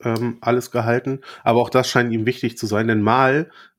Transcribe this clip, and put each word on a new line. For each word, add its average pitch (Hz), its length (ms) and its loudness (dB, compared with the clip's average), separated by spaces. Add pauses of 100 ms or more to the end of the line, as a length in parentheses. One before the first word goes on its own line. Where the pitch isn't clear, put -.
ähm, 117 360 -4
alles 123 300 -2
gehalten, 120 500 -2 (220)
aber 117 180 2
auch 117 100 0
das 131 180 2
scheint 120 240 0
ihm 110 140 -2
wichtig 120 320 -4
zu 113 80 -4
sein, 107 220 0
denn 110 120 2
mal 131 500 2 (280)